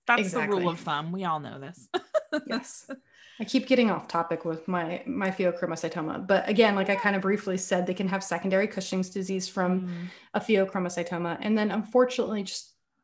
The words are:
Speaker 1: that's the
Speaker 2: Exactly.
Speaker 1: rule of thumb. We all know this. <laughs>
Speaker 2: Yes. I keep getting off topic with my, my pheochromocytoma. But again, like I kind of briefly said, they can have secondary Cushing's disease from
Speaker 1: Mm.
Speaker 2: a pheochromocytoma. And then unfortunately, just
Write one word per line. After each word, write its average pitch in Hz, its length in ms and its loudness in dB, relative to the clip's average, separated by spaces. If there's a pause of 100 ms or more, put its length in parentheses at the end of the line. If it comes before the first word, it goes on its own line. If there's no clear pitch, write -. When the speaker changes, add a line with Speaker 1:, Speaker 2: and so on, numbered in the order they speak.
Speaker 1:
that's 240 140 6
the 196 60 0
Speaker 2:
Exactly. 202 340 2
Speaker 1:
rule 175 80 4
of 165 100 -2
thumb. 160 340 -4
We 190 120 -6
all 160 160 -2
know 131 180 -12
this. 139 360 -16
<laughs> 370 40 -2 (480)
Speaker 2:
Yes. - 420 -8 (520)
I 220 40 -6
keep 262 220 0
getting 240 240 6
off 165 160 -2
topic 170 380 -2
with 160 240 -6
my, 175 380 -2
my 190 240 -2
pheochromocytoma. 170 1000 -2
But 196 200 4
again, 208 280 6
like 196 140 2
I 196 40 4
kind 196 220 2
of 185 60 0
briefly 196 340 0
said, 180 300 0
they 185 80 0
can 190 120 -2
have 190 160 -2
secondary 190 460 0
Cushing's 185 420 -4
disease 190 380 -4
from 185 400 0
Speaker 1:
Mm. 175 200 -8 (260)
Speaker 2:
a 214 60 2
pheochromocytoma. 180 1000 0
And 214 180 2
then 214 140 2
unfortunately, 220 720 2
just - 300 -12 (300)